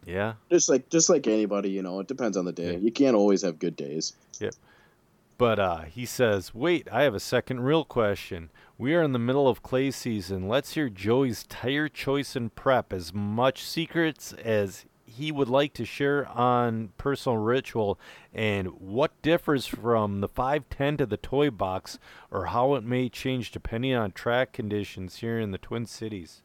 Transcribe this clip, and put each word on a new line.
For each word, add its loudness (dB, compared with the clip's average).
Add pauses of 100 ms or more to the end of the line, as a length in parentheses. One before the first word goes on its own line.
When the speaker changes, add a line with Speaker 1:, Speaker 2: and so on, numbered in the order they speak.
Speaker 1:
Yeah. -2 (160)
Speaker 2:
just 4
like, 2
just 4
like 4
anybody, 0
you -4
know, -6
it -8
depends -4
on -2
the -4
day. -4
Speaker 1:
Yeah. -6
Speaker 2:
You 0
can't 4
always 6
have -2
good -4
days. -6 (280)
Speaker 1:
Yep. -6 (840)
But, 4
uh, 0
he -12
says, 2
"Wait, 0
I 2
have 4
a -4
second -2
real 2
question. -2 (280)
We 0
are 4
in 2
the 0
middle 4
of 0
clay 0
season. -4
Let's 0
hear 0
Joey's 0
tire -2
choice -4
and -4
prep. 2
As -8
much 0
secrets -2
as -2 (200)
he -8
would 0
like 2
to -6
share 0
on 2
personal 0
ritual 0 (340)
and 0 (120)
what -2
differs 2
from 2
the 0
five 0
ten 0
to 2
the -2
toy 2
box -4 (320)
or -2
how 4
it -4
may 0
change -4
depending -4
on 0
track 0
conditions -4
here -4
in -2
the -4
Twin -6
Cities." -10